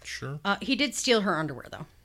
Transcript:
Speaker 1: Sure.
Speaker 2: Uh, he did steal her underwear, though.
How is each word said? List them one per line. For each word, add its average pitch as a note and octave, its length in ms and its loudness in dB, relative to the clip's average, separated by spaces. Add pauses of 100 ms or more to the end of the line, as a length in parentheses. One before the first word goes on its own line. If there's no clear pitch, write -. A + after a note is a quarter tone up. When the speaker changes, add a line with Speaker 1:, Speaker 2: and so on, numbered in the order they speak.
Speaker 1:
Sure. C3+ 400 -8
Speaker 2:
Uh, G3 180 2
he B3+ 140 2
did C4 200 0
steal A#3 260 4
her F#3+ 160 2
underwear, D3 340 -4
though. - 140 -10 (200)